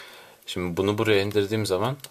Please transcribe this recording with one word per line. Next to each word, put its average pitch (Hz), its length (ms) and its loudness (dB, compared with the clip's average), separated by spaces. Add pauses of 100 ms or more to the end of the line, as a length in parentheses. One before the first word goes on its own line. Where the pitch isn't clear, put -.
(460)
Şimdi 87 300 -4
bunu 98 220 2
buraya 107 240 4
indirdiğim 104 440 0
zaman 104 300 0 (140)